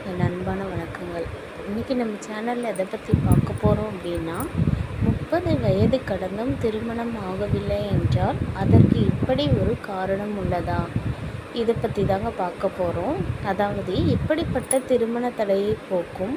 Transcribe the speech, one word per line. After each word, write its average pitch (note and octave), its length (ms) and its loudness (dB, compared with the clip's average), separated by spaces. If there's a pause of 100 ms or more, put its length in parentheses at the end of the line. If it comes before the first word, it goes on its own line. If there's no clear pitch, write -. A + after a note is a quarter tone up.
என் F3+ 180 -4
அன்பான F#3 420 -2
வணக்கங்கள். F3 600 -6 (360)
இன்னைக்கு A3 340 -4
நம்ம A3 240 -2
சேனல்ல A#3 520 -4
எதை F#3 140 -2
பத்தி - 340 -2
பார்க்க - 380 2
போறோம் G#3 320 2
அப்படின்னா, F3 480 -6 (640)
முப்பது E4+ 580 0
வயது G#3+ 440 4
கடந்தும் G3+ 560 -2
திருமணம் A3+ 640 -2
ஆகவில்லை G3+ 680 0
என்றால், G3 520 2 (160)
அதற்கு - 480 8
இப்படி C4+ 500 2
ஒரு G3+ 280 2
காரணம் G3 560 -4
உள்ளதா? F3 440 -2 (760)
இதை A3+ 200 0
பத்தி G#3 300 -2
தாங்க G3 300 0
பார்க்க F#3 380 -2
போறோம். F3+ 440 -2 (280)
அதாவது, G3 500 -2 (140)
இப்படிப்பட்ட - 760 0
திருமண A#3+ 440 2
தடையை G3+ 520 0
போக்கும் F#3 540 -4